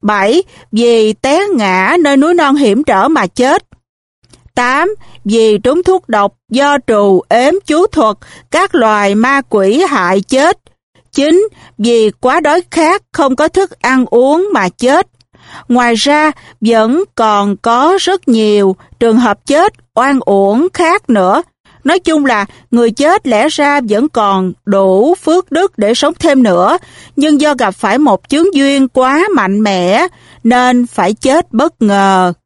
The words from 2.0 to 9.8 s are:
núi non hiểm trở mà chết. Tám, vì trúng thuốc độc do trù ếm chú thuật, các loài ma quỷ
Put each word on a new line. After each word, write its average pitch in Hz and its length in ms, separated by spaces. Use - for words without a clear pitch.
núi 302 160
non 294 220
hiểm 262 280
trở 214 240
mà 277 200
chết. 269 360
Tám, 277 400
vì 220 380
trúng 311 200
thuốc 370 260
độc 208 240
do 285 280
trù 202 420
ếm 254 240
chú 320 220
thuật, 214 300
các 370 240
loài 208 400
ma 262 340
quỷ 214 400